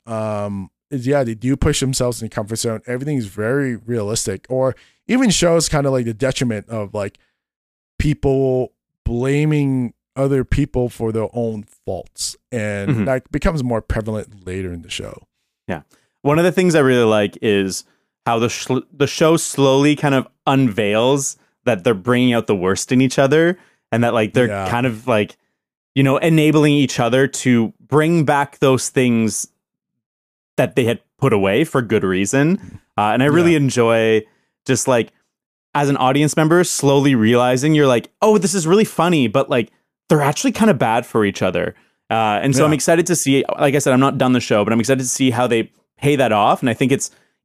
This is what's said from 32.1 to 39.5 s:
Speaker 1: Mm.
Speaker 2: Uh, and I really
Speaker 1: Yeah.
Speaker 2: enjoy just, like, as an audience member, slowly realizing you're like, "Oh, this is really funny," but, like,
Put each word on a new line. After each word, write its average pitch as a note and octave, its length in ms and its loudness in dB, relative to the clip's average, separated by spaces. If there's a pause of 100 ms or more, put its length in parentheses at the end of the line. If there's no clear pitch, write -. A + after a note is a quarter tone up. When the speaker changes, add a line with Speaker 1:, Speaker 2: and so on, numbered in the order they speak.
Speaker 1:
Mm. - 220 -16 (180)
Speaker 2:
Uh, G#2 160 0
and B2 100 2
I C#3 40 4
really E3+ 240 4
Speaker 1:
Yeah. D#3+ 60 2
Speaker 2:
enjoy A2+ 680 2 (420)
just, B2+ 220 0
like, B2+ 240 0 (600)
as C#3+ 160 0
an C#3+ 80 0
audience C#3 400 2
member, E3 260 4
slowly C#3 520 2
realizing B2 580 2
you're D3 140 4
like, A#2+ 240 0 (100)
"Oh, G#3+ 160 4
this E3+ 160 0
is E3+ 140 -2
really G3+ 180 4
funny," D#3+ 420 0
but, C3+ 220 -2
like, B2 220 -2 (380)